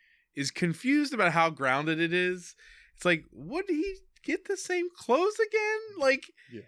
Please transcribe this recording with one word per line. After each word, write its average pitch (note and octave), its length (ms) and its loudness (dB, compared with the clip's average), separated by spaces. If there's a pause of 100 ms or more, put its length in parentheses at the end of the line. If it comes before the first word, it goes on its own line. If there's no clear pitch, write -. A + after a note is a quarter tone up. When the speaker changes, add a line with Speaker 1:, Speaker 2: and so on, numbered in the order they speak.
(360)
Speaker 1:
is C#3 160 -4
confused C4+ 640 0
about F#3 160 4
how E3 180 4
grounded D3 500 0
it E3 140 0
is. F3+ 400 -2 (440)
It's - 60 -12
like, F3 300 2
would G#3+ 340 -6
he F#4+ 300 -2 (260)
get F4 220 -4
the G4 100 -2
same F4+ 400 -2
clothes F4 420 2
again? G#4+ 420 0 (180)
Like, C4+ 340 2 (180)
Speaker 2:
Yeah. A2+ 180 -12